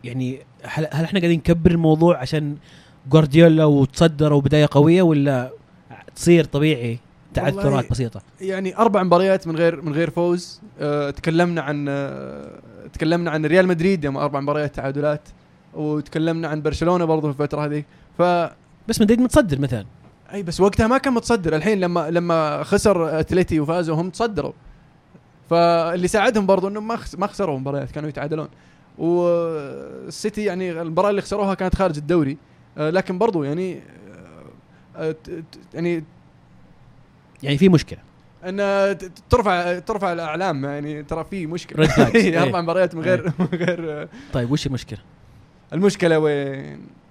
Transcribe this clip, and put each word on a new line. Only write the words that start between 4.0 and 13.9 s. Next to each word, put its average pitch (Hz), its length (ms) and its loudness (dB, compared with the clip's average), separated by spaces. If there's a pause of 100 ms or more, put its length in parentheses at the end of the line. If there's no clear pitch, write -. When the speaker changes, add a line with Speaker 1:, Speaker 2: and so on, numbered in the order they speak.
Speaker 1:
وبداية 143 380 4
قوية، 165 300 6
ولا 143 500 2 (640)
تصير 170 280 6
طبيعي 127 560 -2 (340)
تعثرات 196 320 -2
Speaker 2:
والله 139 260 2
Speaker 1:
بسيطة؟ 117 300 -4 (200)
Speaker 2:
يعني 190 360 -4
أربع 208 260 4
مباريات 185 440 4
من 165 80 -4
غير، 165 260 2
من 156 120 -4
غير 160 160 0
فوز. 175 520 -4 (180)
آه، 147 300 -2
تكلمنا 165 520 0
عن، 147 280 -4
آه، 139 680 -8 (340)
تكلمنا 170 380 -2
عن 156 140 -2
ريال 185 220 4
مدريد 175 360 0